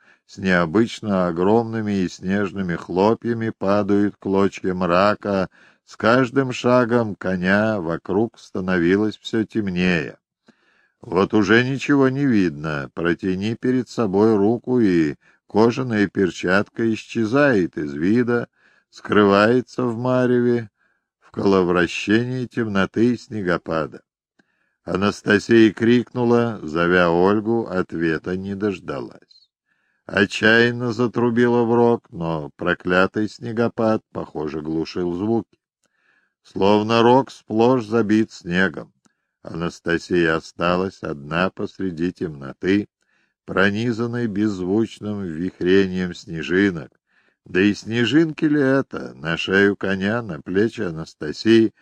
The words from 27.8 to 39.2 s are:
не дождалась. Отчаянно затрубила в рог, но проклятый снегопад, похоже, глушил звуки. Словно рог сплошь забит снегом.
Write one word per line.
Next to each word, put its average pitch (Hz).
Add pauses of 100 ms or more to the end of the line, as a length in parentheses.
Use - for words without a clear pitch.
не 98
дождалась. 104 (560)
Отчаянно 117
затрубила 120
в 113
рог, 117
но 80
проклятый 90
снегопад, 113
похоже, 78
глушил 80
звуки. 107 (840)
Словно 107
рог 123
сплошь 117
забит 107
снегом. 90 (500)